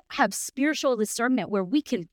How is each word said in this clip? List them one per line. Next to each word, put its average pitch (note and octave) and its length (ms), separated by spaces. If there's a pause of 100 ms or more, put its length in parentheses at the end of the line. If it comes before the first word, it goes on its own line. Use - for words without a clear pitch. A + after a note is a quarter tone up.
(120)
have A3 220
spiritual C4+ 640
discernment A3+ 520
where G3 140
we A#3 180
can F#3 320